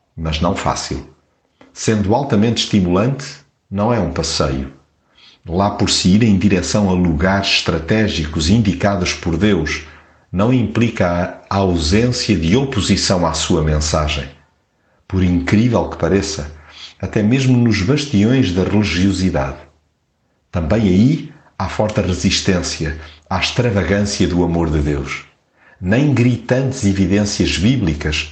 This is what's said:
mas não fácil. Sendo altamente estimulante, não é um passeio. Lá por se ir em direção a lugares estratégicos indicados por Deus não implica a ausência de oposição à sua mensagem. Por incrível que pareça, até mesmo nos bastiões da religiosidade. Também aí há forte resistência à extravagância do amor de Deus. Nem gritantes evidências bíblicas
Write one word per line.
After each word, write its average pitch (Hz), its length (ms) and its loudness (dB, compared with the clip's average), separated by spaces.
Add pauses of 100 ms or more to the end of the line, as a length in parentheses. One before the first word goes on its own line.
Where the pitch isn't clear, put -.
(160)
mas 80 240 -4
não 87 160 0
fácil. - 540 -6 (640)
Sendo 104 420 0
altamente 117 480 0
estimulante, 101 640 0 (440)
não 104 240 -2
é 113 60 0
um 85 140 -2
passeio. 69 580 -4 (720)
Lá 95 260 0
por 101 180 -2
se - 180 0
ir 104 160 4
em 104 140 4
direção 95 520 0
a 92 40 0
lugares 90 560 0
estratégicos 82 1000 -2
indicados 101 640 0
por - 240 -4
Deus 85 460 0 (500)
não 107 220 0
implica 101 960 0
a 98 80 -2
ausência 98 800 0
de 82 180 2
oposição 101 720 0
à 80 60 -2
sua 80 280 0
mensagem. 76 680 -2 (760)
Por 92 160 -2
incrível 92 680 2
que - 80 -12
pareça, 85 540 -2 (480)
até 104 220 -4
mesmo 127 340 4
nos 113 280 2
bastiões 117 680 2
da 90 120 0
religiosidade. 90 960 0 (920)
Também 90 300 0
aí 107 500 2 (240)
há 95 140 -6
forte 107 320 -2
resistência 87 1000 -2 (300)
à 95 80 -2
extravagância 101 880 0
do 87 160 2
amor 82 280 0
de 78 80 0
Deus. 73 460 -4 (540)
Nem 123 360 2
gritantes 123 680 0
evidências 98 760 0
bíblicas 85 720 0